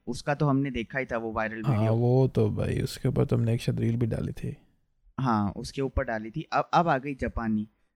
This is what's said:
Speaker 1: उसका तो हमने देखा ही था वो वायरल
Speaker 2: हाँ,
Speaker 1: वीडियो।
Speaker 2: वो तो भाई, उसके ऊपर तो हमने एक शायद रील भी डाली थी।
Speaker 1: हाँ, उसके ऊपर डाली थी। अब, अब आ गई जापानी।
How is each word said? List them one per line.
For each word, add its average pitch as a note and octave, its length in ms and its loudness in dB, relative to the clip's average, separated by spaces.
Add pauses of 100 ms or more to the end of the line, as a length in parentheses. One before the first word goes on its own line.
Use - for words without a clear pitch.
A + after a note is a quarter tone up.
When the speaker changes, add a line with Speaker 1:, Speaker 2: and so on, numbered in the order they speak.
Speaker 1:
उसका C#3+ 280 -4
तो D3 120 2
हमने C#3 240 2
देखा A#2+ 280 -4
ही C3 60 -2
था A#2+ 120 -4
वो A2+ 140 -4
वायरल A2 340 -4
Speaker 2:
हाँ, C3+ 80 4
Speaker 1:
वीडियो। A2 200 2
Speaker 2:
वो B2 340 4
तो A2 220 2
भाई, - 320 -2
उसके - 280 -2
ऊपर B2+ 160 2
तो B2+ 100 0
हमने A#2 180 2
एक A#2 80 -2
शायद A#2 180 -2
रील A#2 180 0
भी A#2+ 80 0
डाली - 260 -4
थी। - 260 -8 (640)
Speaker 1:
हाँ, A2 320 2
उसके - 300 -8
ऊपर C3+ 220 0
डाली A2+ 280 -4
थी। D3+ 100 -6 (120)
अब, C#3+ 200 0
अब E3+ 140 6
आ D3 100 4
गई C3+ 180 -4
जापानी। A2+ 540 -2 (260)